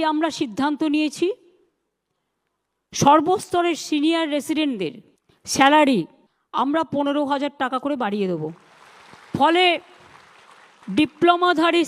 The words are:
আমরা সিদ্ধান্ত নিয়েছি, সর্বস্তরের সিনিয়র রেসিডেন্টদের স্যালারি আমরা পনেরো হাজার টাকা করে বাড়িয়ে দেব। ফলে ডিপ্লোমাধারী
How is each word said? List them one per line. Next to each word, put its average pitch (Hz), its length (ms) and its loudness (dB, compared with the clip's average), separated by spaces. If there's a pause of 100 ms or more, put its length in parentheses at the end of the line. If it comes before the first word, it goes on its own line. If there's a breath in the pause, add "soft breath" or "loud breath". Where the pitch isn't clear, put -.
(120)
আমরা 311 200 0
সিদ্ধান্ত 269 500 -4 (120)
নিয়েছি, 302 340 -2 (1700)
সর্বস্তরের 339 840 2 (100)
সিনিয়র 320 380 0 (100)
রেসিডেন্টদের 269 580 -4 (520)
স্যালারি 277 540 4 (540)
আমরা 285 280 -2 (120)
পনেরো 285 320 -2
হাজার 285 360 -4
টাকা 254 180 -4
করে 285 160 -4
বাড়িয়ে 208 360 -4
দেব। 160 120 -4 (920)
ফলে 330 260 2 (1200)
ডিপ্লোমাধারী 339 1000 2